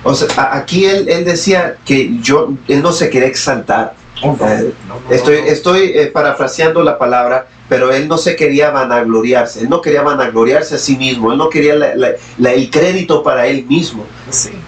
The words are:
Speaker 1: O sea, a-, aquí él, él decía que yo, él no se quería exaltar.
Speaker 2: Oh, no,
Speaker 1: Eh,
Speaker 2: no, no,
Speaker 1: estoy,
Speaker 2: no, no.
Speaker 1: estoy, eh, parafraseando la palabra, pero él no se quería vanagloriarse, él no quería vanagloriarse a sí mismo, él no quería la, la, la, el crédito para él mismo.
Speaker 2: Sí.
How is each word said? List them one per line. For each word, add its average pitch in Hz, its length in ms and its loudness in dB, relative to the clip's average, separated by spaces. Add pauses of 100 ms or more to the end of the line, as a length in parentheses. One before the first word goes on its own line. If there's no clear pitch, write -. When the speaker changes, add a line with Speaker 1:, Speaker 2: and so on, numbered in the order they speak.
Speaker 1:
O 135 100 0
sea, 147 140 0 (100)
a-, 139 200 -2
aquí 180 280 0
él, 196 240 0
él 170 160 0
decía 175 600 0
que 131 260 2 (100)
yo, 139 320 0 (140)
él 143 140 2
no 135 100 2
se - 180 0
quería 131 180 2
exaltar. - 680 -2 (300)
Speaker 2:
Oh, 139 160 0
no, 107 80 0
Speaker 1:
Eh, 113 260 0 (140)
Speaker 2:
no, 120 80 -12
no, 127 60 -12 (140)
Speaker 1:
estoy, 147 220 4
Speaker 2:
no, 147 40 0
no. 143 60 0
Speaker 1:
estoy, 180 340 2 (120)
eh, 147 140 2
parafraseando 156 760 0
la - 140 0
palabra, 123 500 0 (220)
pero 131 220 2
él 139 160 0
no 160 100 0
se 170 180 0
quería 147 360 2
vanagloriarse, 120 920 0
él 123 80 -4
no 165 120 0
quería - 200 2
vanagloriarse 120 760 0
a - 20 -4
sí 135 200 0
mismo, 120 340 -2
él 135 60 0
no 160 120 0
quería 147 260 2
la, 143 200 0
la, 127 140 0 (280)
la, 123 160 2
el 131 160 0
crédito 165 520 0
para 127 260 0
él 131 200 -2
mismo. 131 380 -2 (240)
Speaker 2:
Sí. - 220 -6 (160)